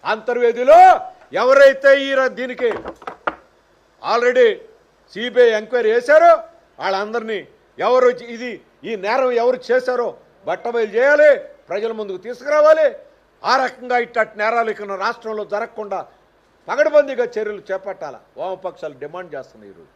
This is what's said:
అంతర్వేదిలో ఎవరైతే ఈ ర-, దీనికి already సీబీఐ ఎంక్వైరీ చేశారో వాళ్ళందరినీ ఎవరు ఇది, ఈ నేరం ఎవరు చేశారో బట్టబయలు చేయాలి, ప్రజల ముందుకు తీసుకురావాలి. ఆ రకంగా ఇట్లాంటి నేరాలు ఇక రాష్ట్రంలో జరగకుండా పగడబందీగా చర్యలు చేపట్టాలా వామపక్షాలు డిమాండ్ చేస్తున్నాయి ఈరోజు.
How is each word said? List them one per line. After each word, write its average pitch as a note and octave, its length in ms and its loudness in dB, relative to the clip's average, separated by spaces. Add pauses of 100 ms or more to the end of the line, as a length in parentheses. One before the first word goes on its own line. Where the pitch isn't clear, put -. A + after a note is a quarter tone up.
అంతర్వేదిలో B3 1040 4 (220)
ఎవరైతే C4+ 720 4
ఈ C#4 80 -4
ర-, C4 140 0
దీనికి A#3+ 460 -6 (1400)
already A#3+ 400 2 (580)
సీబీఐ A#3 360 2
ఎంక్వైరీ A3 420 -2
చేశారో D4+ 520 4 (360)
వాళ్ళందరినీ G#3 680 -6 (320)
ఎవరు B3 300 2
ఇది, A#3 520 -8 (220)
ఈ G#3+ 120 -8
నేరం A#3+ 360 -2
ఎవరు B3 280 -2 (120)
చేశారో B3 460 -2 (300)
బట్టబయలు A3 440 -6
చేయాలి, C#4+ 480 4 (300)
ప్రజల G#3+ 220 -6
ముందుకు G#3 260 -10
తీసుకురావాలి. C#4+ 800 0 (480)
ఆ B3+ 220 0
రకంగా B3 320 -6
ఇట్లాంటి A#3 400 -4
నేరాలు A3+ 320 -2
ఇక G#3 120 -10
రాష్ట్రంలో G#3 640 -8
జరగకుండా G3+ 640 -8 (600)
పగడబందీగా C4+ 580 0
చర్యలు G#3 360 -8 (100)
చేపట్టాలా F3 500 -12 (160)
వామపక్షాలు F3 560 -12
డిమాండ్ D3 420 -16
చేస్తున్నాయి G#2+ 380 -18
ఈరోజు. E2 220 -20